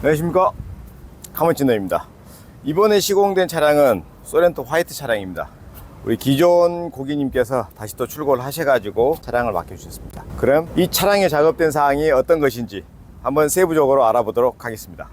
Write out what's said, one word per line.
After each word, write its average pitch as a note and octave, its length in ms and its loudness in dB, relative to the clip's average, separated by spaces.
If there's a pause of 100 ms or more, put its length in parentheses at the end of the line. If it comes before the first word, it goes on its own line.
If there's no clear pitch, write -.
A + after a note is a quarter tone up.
안녕하십니까, E3 480 0 (800)
카모진노입니다. A#2 720 0 (560)
이번에 G3 380 2
시공된 F#3+ 480 0
차량은 D3 540 2 (200)
소렌토 E3 400 0
화이트 D#3+ 300 -2
차량입니다. F#2+ 560 -6 (560)
우리 A#2 140 -2
기존 E3+ 720 2
고객님께서 C3 840 -2
다시 G#2+ 220 -12
또 B2 100 -4
출고를 C3+ 380 -2
하셔가지고 B2+ 760 0
차량을 A#2+ 300 -2
맡겨주셨습니다. - 760 -10 (100)
그럼 D3+ 400 2
이 F3 120 2
차량에 F#3+ 420 2
작업된 D#3 400 2
사항이 D3 400 2
어떤 C#3 280 2
것인지 A#2 460 -2 (380)
한번 C#3+ 260 2
세부적으로 D3 560 2
알아보도록 A#2 640 0
하겠습니다. F#2 460 -14